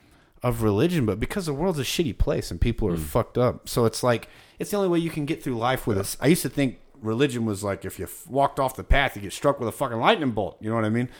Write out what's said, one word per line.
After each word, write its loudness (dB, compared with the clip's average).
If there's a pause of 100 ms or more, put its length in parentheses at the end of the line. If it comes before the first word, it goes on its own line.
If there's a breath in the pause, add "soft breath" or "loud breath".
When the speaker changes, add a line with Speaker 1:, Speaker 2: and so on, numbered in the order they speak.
(420 soft breath)
Speaker 1:
of -2
religion, 2
but 0
because -4
the -4
world's 0
a -2
shitty -2
place 0
and -8
people 2
are 0
Speaker 2:
Mm. -2
Speaker 1:
fucked -2
up. 0
So 2
it's 0
like, 0 (300 loud breath)
it's -6
the 0
only 2
way 2
you 0
can -4
get -4
through -4
life 0
with 2
us. -2
I 0
used 6
to -2
think 0 (220)
religion 0
was -2
like, -2
if -10
you -6
f-, -14
walked 0
off -2
the -8
path, 4
you -10
get -10
struck 2
with -2
a 0
fucking -4
lightning 2
bolt. -4
You -8
know -2
what 2
I 0
mean? 0 (120 loud breath)